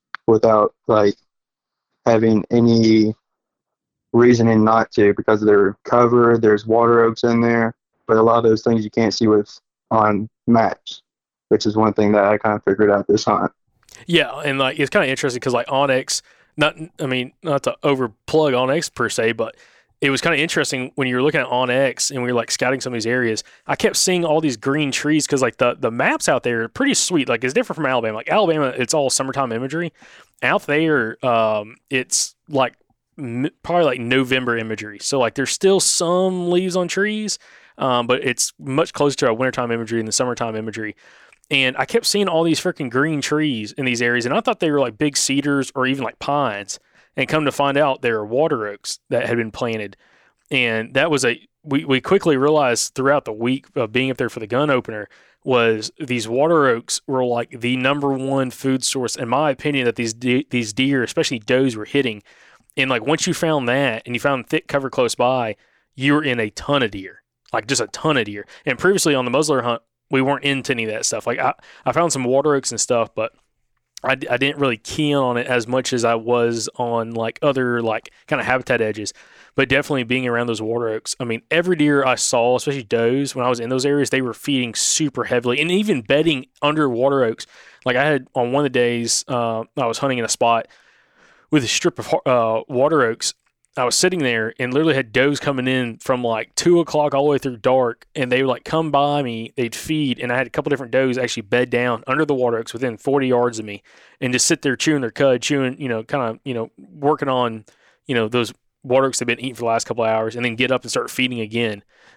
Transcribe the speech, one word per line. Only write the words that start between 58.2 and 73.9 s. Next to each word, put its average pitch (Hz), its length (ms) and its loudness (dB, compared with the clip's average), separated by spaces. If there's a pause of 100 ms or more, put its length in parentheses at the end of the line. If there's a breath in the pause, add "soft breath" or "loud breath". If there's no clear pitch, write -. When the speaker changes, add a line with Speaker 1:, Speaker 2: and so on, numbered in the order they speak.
Speaker 2:
food 131 360 -2
source, 127 320 -4
in 131 100 -6
my 139 240 2
opinion, 139 320 -2
that 117 140 0
these 113 160 -4
de-, 123 380 -2
these 117 200 -2
deer, 131 320 0
especially 139 360 -4
does, 127 360 2
were 107 80 -10
hitting. 117 400 -2 (540 soft breath)
And, 131 120 0
like, 117 160 -2
once 156 220 0
you 175 60 0
found 151 340 0
that 123 380 0
and 120 100 -8
you 113 60 -6
found 135 260 -2
thick - 220 -4
cover 135 200 -2
close 123 260 0
by, 123 420 0 (380)
you 139 180 0
were 151 100 2
in 123 160 -2
a 110 120 -2
ton 143 300 -2
of 107 100 -2
deer, 95 320 -14 (280)
like, 110 160 -4
just 123 140 0
a 107 60 -4
ton - 280 -2
of 120 80 2
deer. 101 220 -10 (200 loud breath)
And 127 140 -4
previously 180 360 2
on 127 100 0
the 123 60 -4
muzzleloader 143 320 2
hunt, 117 180 -2 (280)
we 131 120 2
weren't 135 240 0
into 139 260 -2
any 117 140 -4
of 107 60 -6
that 113 140 -6
stuff. - 220 -4
Like, 120 120 -4
I, 135 140 0 (320 soft breath)
I 131 60 0
found 160 220 2
some 131 100 -4
water 139 320 2
oaks 131 160 -4
and 113 80 -8
stuff, 113 340 0
but 110 200 -6 (720)